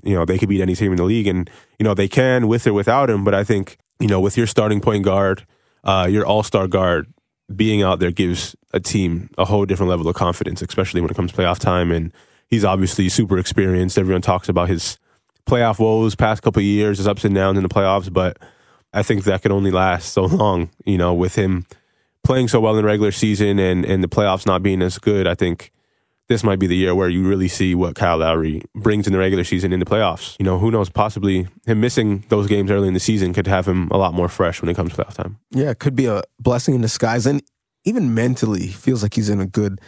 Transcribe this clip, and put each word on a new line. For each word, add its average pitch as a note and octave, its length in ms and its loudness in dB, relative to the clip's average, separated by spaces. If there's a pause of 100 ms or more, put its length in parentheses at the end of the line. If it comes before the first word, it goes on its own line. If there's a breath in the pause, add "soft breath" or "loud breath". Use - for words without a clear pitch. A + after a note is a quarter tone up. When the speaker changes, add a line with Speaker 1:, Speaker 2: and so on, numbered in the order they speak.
Speaker 1:
you G2+ 100 -2
know, E2+ 100 2
they F#2 140 0
could G2 120 0
beat G2 120 2
any F#2 140 0
team G2 160 0
in F2+ 60 0
the F2 60 2
league. G#2+ 220 0
And, F#2 240 -2 (300 loud breath)
you - 40 0
know, G#2 120 2
they G2 120 0
can B2+ 400 2
with A#2+ 200 0
or G#2 60 4
without A#2 360 2
him. G2+ 140 0
But G2+ 100 2
I G2 100 0
think, G2 340 -2 (220)
you A#2+ 80 0
know, G2 120 2
with G2 180 0
your A#2 80 2
starting G#2+ 360 0
point G#2 220 0
guard, G2 440 0 (360)
uh, F#2+ 260 0
your G#2 180 2
all-star G#2 400 0
guard F2+ 400 0 (460)
being G#2+ 280 2
out F#2 180 2
there F2 120 0
gives F2 440 -2 (160)
a - 80 -2
team F2+ 580 -2
a F#2 80 0
whole G2+ 200 2
different F#2 240 0
level E2+ 180 0
of F2+ 80 -2
confidence, F2 460 -4
especially F#2 400 -4
when E2 80 -2
it - 60 -8
comes F2+ 160 -4
to - 60 -6
playoff F2+ 220 0
time. F2+ 320 0
And E2 220 -2 (360 soft breath)
he's A2 140 2
obviously F#2+ 460 0
super G2 300 2
experienced. F#2 580 0
Everyone F#2 240 0
talks F2+ 260 -2
about F2+ 220 0
his - 300 -4 (480)
playoff A#2 320 2
woes A2 360 2
past A2 280 0
couple G#2+ 160 2
of G2+ 60 2
years, G#2 340 2
his G2 80 -2
ups G2+ 180 -2
and G2 100 0
downs F#2+ 220 2
in F#2 60 0
the F2+ 60 -2
playoffs, F#2+ 440 0
but F2+ 240 0 (580 soft breath)
I G#2 80 2
think G2 200 0
that F#2+ 180 0
can G2+ 100 0
only G2 200 0
last F#2 420 0
so F#2+ 120 2
long, F#2+ 440 0 (160)
you G2 140 0
know, F2 160 2
with F2+ 200 -2
him F#2 300 -2 (580 soft breath)
playing C3 240 2
so A2+ 140 2
well A2 160 2
in G#2+ 80 2
regular G#2 260 2
season G2+ 480 0
and, F#2 260 2
and F#2 180 0
the F2 40 0
playoffs F#2+ 380 0
not F#2 180 2
being F#2+ 200 2
as F2+ 160 -2
good. G2 280 0
I F2 80 0
think F2 360 -4 (580)
this A2+ 140 2
might G2 160 2
be F#2+ 80 2
the F2 100 0
year F#2 180 2
where F#2 140 0
you F#2 180 0
really F#2+ 200 2
see F#2 280 0
what F2 200 -2
Kyle F2 220 0
Lowry D#2+ 440 -2 (140)
brings G#2 320 0
in G2 60 0
the F#2+ 60 2
regular F#2 240 0
season F2+ 300 -2
in F2+ 60 0
the F2 60 -2
playoffs. G#2 540 -2
You G2 60 -2
know, F#2 140 0
who A2 120 0
knows, G2+ 180 0
possibly G2 580 -2 (180)
him A2 160 0
missing G#2+ 480 0
those G#2 180 2
games G2+ 240 2
early G2 160 2
in F#2 60 0
the F#2 60 0
season F#2+ 340 0
could F#2 140 -2
have F#2+ 200 0
him F#2 220 0
a - 80 0
lot F#2 160 2
more F2 160 0
fresh E2+ 320 -2
when E2+ 80 -2
it F2 60 -2
comes F2 180 -4
to - 100 -4
playoff - 120 -10
time. G2+ 220 -10 (120)
Speaker 2:
Yeah, C3+ 220 -2
it - 80 -8
could C3+ 160 -2
be C3 100 0
a G#2 160 -2 (180)
blessing B2 360 2
in B2 60 0
disguise. A2+ 440 0
And C#3+ 160 0 (440)
even G3 280 0
mentally, A2+ 540 0
he F#2 40 -10
feels B2 300 -2
like G2+ 140 -2
he's G#2 140 0
in G2+ 120 0
a F#2+ 60 -2
good G2+ 400 -4